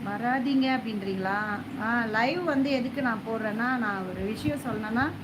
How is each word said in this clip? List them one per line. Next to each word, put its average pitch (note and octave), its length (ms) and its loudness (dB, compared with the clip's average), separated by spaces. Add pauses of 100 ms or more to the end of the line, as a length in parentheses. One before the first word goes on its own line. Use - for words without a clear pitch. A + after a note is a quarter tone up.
வராதீங்க C4 720 2
அப்படின்றீங்களா? G3 580 -2 (460)
ஆ, A#3 280 2
லைவ் C4 340 2
வந்து C#4 260 2
எதுக்கு C4 320 0
நான் A#3 260 0
போடுறேன்னா, A3+ 500 0
நான் G3+ 320 -2
ஒரு F#3 160 -4
விஷயம் C4+ 320 0
சொல்லணும்னா A#3 500 0 (160)